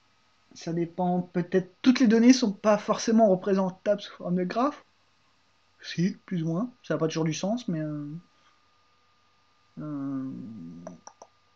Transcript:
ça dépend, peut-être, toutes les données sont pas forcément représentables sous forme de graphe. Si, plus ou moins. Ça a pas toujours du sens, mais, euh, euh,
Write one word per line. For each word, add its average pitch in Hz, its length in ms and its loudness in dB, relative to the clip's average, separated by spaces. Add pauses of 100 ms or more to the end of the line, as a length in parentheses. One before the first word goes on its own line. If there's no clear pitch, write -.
(540)
ça - 180 -8
dépend, 175 480 -2
peut-être, 180 640 -2
toutes 254 180 4
les 262 60 6
données 226 260 6
sont 240 200 2
pas 208 260 2
forcément 220 500 2
représentables 190 720 0
sous - 140 -16
forme 180 220 -4
de 185 80 0
graphe. 240 400 -4 (1000)
Si, - 340 -2 (100)
plus 170 160 -4
ou 160 60 -4
moins. 190 220 -4 (120)
Ça 160 120 -4
a 147 40 -2
pas 160 100 0
toujours 160 160 -2
du 156 100 0
sens, 220 340 -4
mais, 160 120 -4
euh, 151 260 -6 (1700)
euh, 139 500 -8 (1300)